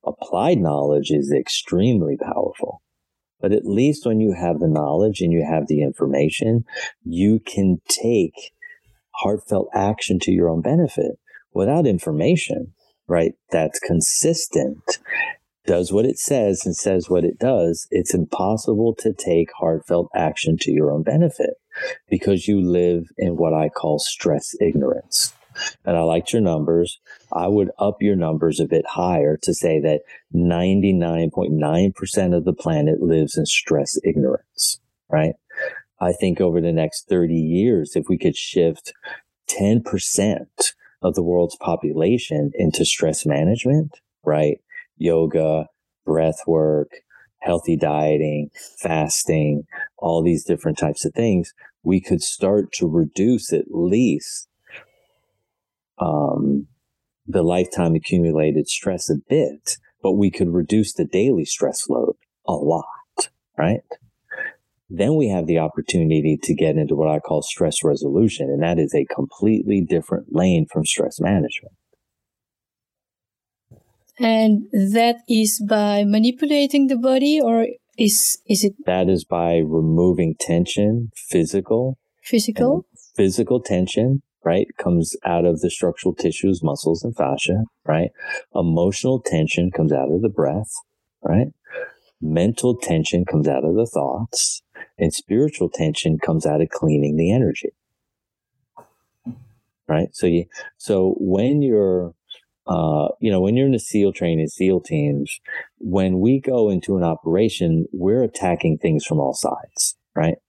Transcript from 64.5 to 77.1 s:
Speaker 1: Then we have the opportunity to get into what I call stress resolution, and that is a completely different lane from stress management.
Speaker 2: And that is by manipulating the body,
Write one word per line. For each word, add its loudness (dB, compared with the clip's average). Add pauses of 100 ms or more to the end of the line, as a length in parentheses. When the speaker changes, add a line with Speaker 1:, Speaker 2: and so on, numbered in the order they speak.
Speaker 1:
Then 0
we 2
have -2
the 2
opportunity 0
to 0
get 2
into 0
what 0
I 0
call -2
stress -2
resolution, 0
and -2
that 0
is 0
a 0
completely -2
different -4
lane 2
from -4
stress -4
management. -2 (2500)
Speaker 2:
And 4
that 2 (120)
is 2
by 2
manipulating 2
the 2
body, 2